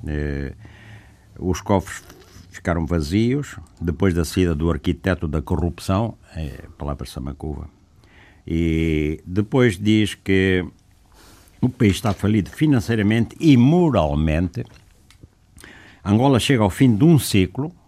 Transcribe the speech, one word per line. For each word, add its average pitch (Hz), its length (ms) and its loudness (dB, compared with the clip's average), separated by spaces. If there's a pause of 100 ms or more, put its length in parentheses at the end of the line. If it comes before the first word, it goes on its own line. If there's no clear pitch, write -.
Eh, 73 480 -6 (880)
os 87 220 -4
cofres - 420 -4 (480)
ficaram 85 340 -4
vazios 101 720 -2 (240)
depois 85 340 0
da 82 120 0
saída 87 280 0
do 80 160 -2
arquiteto 85 560 -2
da 76 160 -2
corrupção, 92 760 -4 (180)
é, 78 300 -12 (120)
palavra 71 280 -8
Samakuva. 71 640 -10 (760)
E 80 800 -2
depois 104 540 0
diz 107 360 2
que 95 500 0 (960)
o 127 80 2
país 104 240 2
está 101 200 -2
falido 101 360 0
financeiramente 113 920 0
e 151 160 6
moralmente. 90 1080 2 (1400)
Angola 113 380 2
chega 127 200 2
ao 101 80 4
fim 123 240 4
de 107 120 2
um 165 120 8
ciclo, 123 540 0 (160)